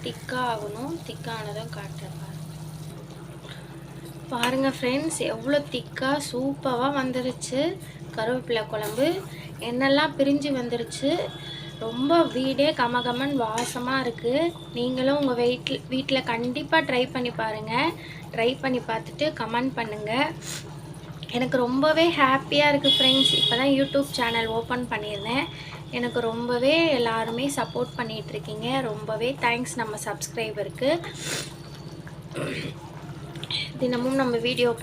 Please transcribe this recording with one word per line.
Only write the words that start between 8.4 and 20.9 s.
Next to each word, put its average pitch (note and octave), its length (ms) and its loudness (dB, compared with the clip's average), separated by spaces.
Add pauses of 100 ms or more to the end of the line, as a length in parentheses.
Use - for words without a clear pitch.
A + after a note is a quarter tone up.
குழம்பு. G#3+ 340 0 (640)
எண்ணெயெல்லாம் C#4 500 4
பிரிஞ்சு C#4+ 300 4 (100)
வந்துருச்சு. A#3+ 520 -2 (760)
ரொம்ப C4+ 360 6 (140)
வீடே C4+ 320 4 (140)
கமகமன்னு B3 640 2
வாசமா B3 500 0 (100)
இருக்கு. A#3 280 0 (440)
நீங்களும் B3+ 440 2
உங்க B3+ 220 4
வீட்ல, B3 340 0 (160)
வீட்ல C4+ 260 2 (140)
கண்டிப்பா B3+ 460 2 (100)
ட்ரை B3+ 140 4 (120)
பண்ணி B3 160 -2 (100)
பாருங்க. A3 320 -4 (600)
ட்ரை A#3 160 4 (140)
பண்ணி B3+ 260 2
பார்த்துட்டு A3+ 380 -2 (140)
கமெண்ட் A#3+ 380 0
பண்ணுங்க. G#3+ 340 -4 (1200)